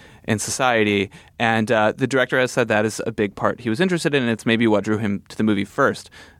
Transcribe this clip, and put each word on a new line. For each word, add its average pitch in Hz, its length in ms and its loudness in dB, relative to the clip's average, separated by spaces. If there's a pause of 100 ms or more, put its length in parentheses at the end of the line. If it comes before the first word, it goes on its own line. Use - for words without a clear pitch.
(260)
in 110 120 0
society. 104 720 0 (300)
And, 113 320 0
uh, 107 240 2
the 131 100 -4
director 127 340 0
has 127 120 0
said 123 160 0
that 107 180 2
is 110 220 -4
a - 40 -4
big 104 220 -2
part - 260 -2
he 117 100 -6
was 110 100 0
interested 170 340 0
in, 143 100 2
and 117 80 0
it's 110 140 -4
maybe 117 220 4
what 104 160 2
drew 107 160 -2
him 101 300 -4
to - 80 -20
the 107 60 0
movie 104 220 0
first. - 460 -2 (280)